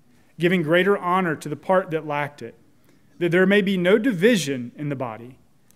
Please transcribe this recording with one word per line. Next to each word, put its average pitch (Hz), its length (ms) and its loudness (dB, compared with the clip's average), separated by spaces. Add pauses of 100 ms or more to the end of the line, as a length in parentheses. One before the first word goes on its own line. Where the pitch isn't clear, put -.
(380)
giving 175 220 2
greater 180 380 2
honor 175 380 0
to - 120 -14
the 147 80 -6
part 185 360 0
that 156 140 -6
lacked 147 360 -6
it, 113 120 -14 (640)
that 170 120 -2
there 180 160 4
may 202 160 4
be 190 160 -2
no 180 180 4
division 165 800 0
in 147 140 -8
the 143 40 -4
body, 120 440 -10 (380)